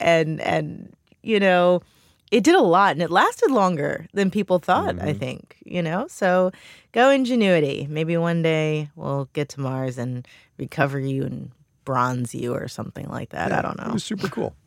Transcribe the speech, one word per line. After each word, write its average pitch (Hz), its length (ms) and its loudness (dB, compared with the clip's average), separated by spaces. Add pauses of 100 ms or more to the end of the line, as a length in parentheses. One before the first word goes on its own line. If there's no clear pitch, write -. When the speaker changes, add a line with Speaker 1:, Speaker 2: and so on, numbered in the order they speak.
Speaker 1:
And, 160 420 2
and, 156 500 -4 (300)
you 214 180 0
know, 180 420 4 (480)
it 208 140 4
did 339 100 6
a 359 80 6
lot, 185 300 4
and 151 100 -2
it 160 80 -2
lasted 320 400 2
longer 175 640 0
than 196 160 2
people 196 300 0
thought, 208 400 0
I - 100 -4
Speaker 2:
Mm-hmm. 143 80 -4
Speaker 1:
think, - 380 -10 (100)
you 175 160 -4
know? 180 260 -4
So 185 420 2 (420)
go 254 180 6
Ingenuity. 202 800 2
Maybe 160 260 -2
one 170 260 0
day 156 540 0
we'll 139 380 -4
get 147 160 -4
to 143 100 -12
Mars 131 380 -4
and 123 280 -8 (300)
recover 139 440 -6
you 135 240 -6
and 127 260 -10 (340)
bronze 127 500 -4
you 123 200 -6
or - 140 -8
something - 400 -12
like - 220 -12
that. - 200 -6
I - 60 -2
Speaker 2:
Yeah, - 60 0
Speaker 1:
don't - 180 -8
know. - 80 -10
Speaker 2:
it - 60 -6
was - 100 -6
super - 240 -8
cool. 110 260 -8 (120)